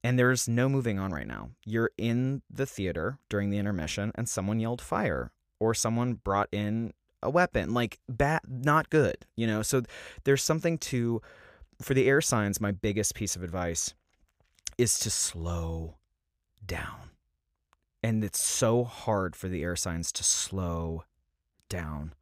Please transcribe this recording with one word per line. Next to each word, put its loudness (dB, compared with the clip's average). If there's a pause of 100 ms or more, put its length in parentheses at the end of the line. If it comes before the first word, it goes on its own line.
And 4
there's 4
no 4
moving 2
on -2
right -6
now. -10 (140)
You're 2
in 0
the -2
theater -4
during 0
the 0
intermission -2
and -4
someone 0
yelled -2
fire -2 (300)
or 4
someone 0
brought 0
in -2 (300)
a 2
weapon. 2
Like, 0
bad, 0
not 2
good, 2 (120)
you 0
know? 2
So 2 (420)
there's 4
something 0
to, 0 (580)
for -2
the 6
air 6
signs, 0
my 0
biggest 0
piece -4
of -8
advice -4 (800)
is 2
to -2
slow -4 (680)
down. -8 (920)
And 2
it's -2
so 4
hard -2
for -10
the -2
air -2
signs -4
to -4
slow -2 (640)
down. -6